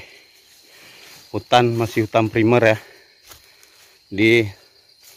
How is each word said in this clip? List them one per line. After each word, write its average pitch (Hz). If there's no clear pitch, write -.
hutan 120
masih 113
hutan 110
primer 113
ya. -
Di 107